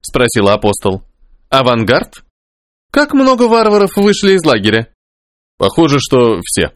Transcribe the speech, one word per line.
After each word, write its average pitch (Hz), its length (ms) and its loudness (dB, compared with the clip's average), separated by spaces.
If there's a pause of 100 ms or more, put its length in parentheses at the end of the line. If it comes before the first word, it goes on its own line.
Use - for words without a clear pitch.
спросил 113 440 0
Апостол. 101 540 -2 (460)
«Авангард? 123 760 -2 (680)
Как 294 220 -2
много 262 340 2
варваров 214 480 0
вышли 202 380 0
из 190 100 0
лагеря?» 110 460 0 (680)
«Похоже, 143 420 0
что 120 440 0
все». - 320 -6